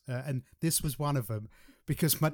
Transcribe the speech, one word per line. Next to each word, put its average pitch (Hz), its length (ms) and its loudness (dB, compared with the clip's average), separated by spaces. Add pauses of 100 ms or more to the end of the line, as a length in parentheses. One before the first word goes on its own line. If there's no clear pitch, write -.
Uh, 127 160 -4
and 131 160 -2 (200)
this 165 200 2
was 151 160 -2
one 143 180 0
of 123 120 0
them 110 200 -4 (380)
because - 360 2
my, 156 120 4